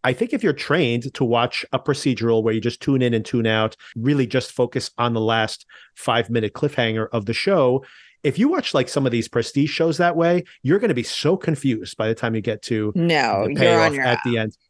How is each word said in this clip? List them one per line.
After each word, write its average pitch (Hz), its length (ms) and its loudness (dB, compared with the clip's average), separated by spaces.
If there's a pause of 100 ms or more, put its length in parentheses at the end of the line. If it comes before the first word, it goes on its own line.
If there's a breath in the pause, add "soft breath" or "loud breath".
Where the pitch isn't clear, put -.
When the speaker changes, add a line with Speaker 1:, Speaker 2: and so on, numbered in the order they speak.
Speaker 1:
I 135 100 2
think 233 200 -2
if 247 100 -2
you're 170 100 2
trained 127 600 -2
to - 100 -2
watch 117 480 0
a - 80 0
procedural 117 640 0
where 113 100 2
you 110 60 0
just 113 220 -4
tune 135 200 2
in 120 120 2
and 110 120 0
tune 117 220 0
out, 110 300 2 (180 loud breath)
really 131 320 2
just - 240 -2
focus 123 460 -2
on 120 160 0
the 113 80 0
last 110 440 0 (300 loud breath)
five-minute 117 580 -2
cliffhanger 113 600 -2
of 107 120 -2
the 113 80 -4
show, 135 500 2 (380 loud breath)
if 143 160 0
you 233 120 2
watch, 339 240 -2
like, 131 160 0
some 139 160 0
of 123 60 2
these 117 160 -2
prestige 147 440 -2
shows 165 260 0
that 175 180 2
way, 170 280 2 (180 loud breath)
you're 156 180 2
gonna 226 140 0
be 120 100 -2
so 170 340 0
confused 139 580 -4
by 110 120 -2
the 113 80 0
time 113 200 -2
you 110 60 -2
get 107 220 -6
to 107 320 -2
Speaker 2:
No, 143 520 2
Speaker 1:
the 143 160 -2
Speaker 2:
you're - 180 4
on 165 100 2
Speaker 1:
payoff - 20 -6
Speaker 2:
your 135 120 -4
Speaker 1:
at 120 200 0
the 120 120 0
Speaker 2:
own. 110 60 0
Speaker 1:
end. 110 140 -6 (120)